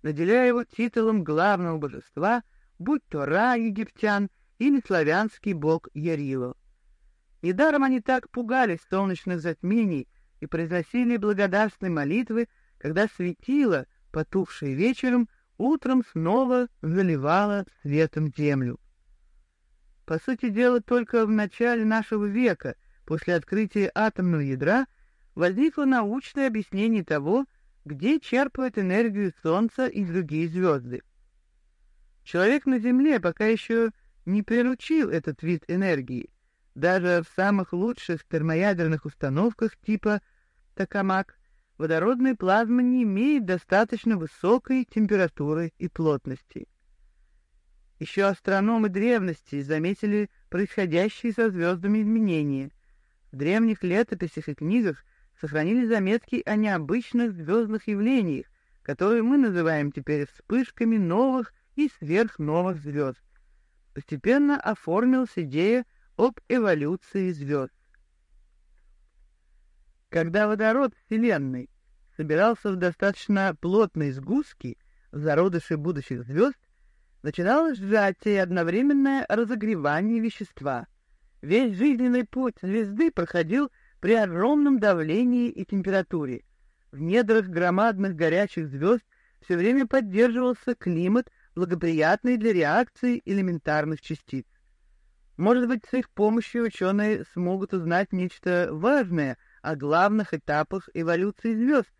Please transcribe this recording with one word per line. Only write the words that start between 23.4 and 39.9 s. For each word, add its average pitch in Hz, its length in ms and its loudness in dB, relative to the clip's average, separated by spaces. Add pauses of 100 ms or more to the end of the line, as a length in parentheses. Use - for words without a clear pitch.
атомного 185 460 0
ядра, 143 440 0 (480)
возникло 247 520 0
научное 262 600 0
объяснение 214 580 0
того, 160 400 0 (400)
где 160 340 -2
черпают 262 580 -2
энергию 202 540 0 (100)
Солнца 220 460 0
и 208 160 -4
другие 165 460 -2
звезды. 147 540 -2 (1200)
Человек 214 400 2
на 254 140 0
Земле 254 420 2
пока 180 240 -2
еще 226 460 0 (340)
не 196 180 -2
приручил 247 680 0
этот 156 320 -4
вид 160 280 -4
энергии. 156 600 -2 (460)
Даже 175 480 2
в - 100 -16
самых 196 380 0
лучших 180 540 -4
термоядерных 165 800 0
установках 165 720 -2
типа 208 440 -2 (540)